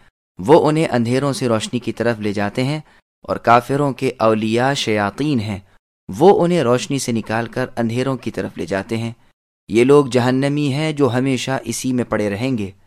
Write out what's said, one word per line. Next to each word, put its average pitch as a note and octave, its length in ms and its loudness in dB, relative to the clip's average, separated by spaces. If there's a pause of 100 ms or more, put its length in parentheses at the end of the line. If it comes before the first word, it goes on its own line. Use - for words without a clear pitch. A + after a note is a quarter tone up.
(380)
وہ C3 300 6
انہیں D#3 220 2
اندھیروں B2+ 420 0
سے B2 160 -4
روشنی A2+ 300 -2
کی A#2 140 -6
طرف A2+ 260 -2
لے G#2 140 -4
جاتے G2+ 320 -2
ہیں، D3 160 -4 (420)
اور - 140 -4
کافروں C3+ 560 2
کے B2+ 260 -4
اولیاء A2 540 0
شیاطین A#2+ 680 -2
ہیں، G#2 180 -6 (600)
وہ F3 260 6
انہیں E3+ 180 2
روشنی B2 360 0
سے B2+ 140 -4
نکال A2+ 340 -4
کر B2 200 -6 (100)
اندھیروں B2 400 -2
کی A#2 140 -8
طرف G2+ 280 -8
لے F#2+ 80 -6
جاتے G2 300 -4
ہیں۔ A2+ 160 -6 (560)
یہ A2 160 4
لوگ C#3+ 220 6
جہنمی C3 680 0
ہیں D#3 200 -2
جو C#3 220 2
ہمیشہ B2+ 360 -2 (140)
اسی B2+ 280 -6
میں B2 120 -2
پڑے G#2 260 -2
رہیں A#2+ 280 -4
گے۔ G2 120 -6 (160)